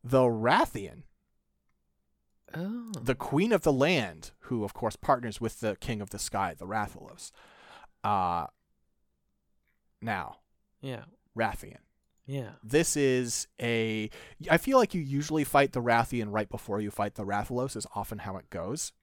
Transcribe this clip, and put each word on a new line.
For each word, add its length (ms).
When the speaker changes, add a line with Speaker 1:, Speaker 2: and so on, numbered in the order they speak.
Speaker 1:
the 180
Rathian. 800
Speaker 2:
Oh. 460
Speaker 1:
the 140
Queen 380
of 100
the 100
Land, 580
who, 240
of 80
course, 240
partners 440
with 200
the 160
King 240
of 100
the 80
Sky, 380
the 100
Rathalos. 640
Uh, 420
now, 380
Speaker 2:
Yeah. 240
Speaker 1:
Rathian. 420
Speaker 2:
Yeah. 280
Speaker 1:
This 340
is 500
a, 500
I 80
feel 200
like 160
you 60
usually 440
fight 280
the 100
Rathian 500
right 160
before 320
you 100
fight 240
the 100
Rathalos 520
is 180
often 240
how 180
it 140
goes. 420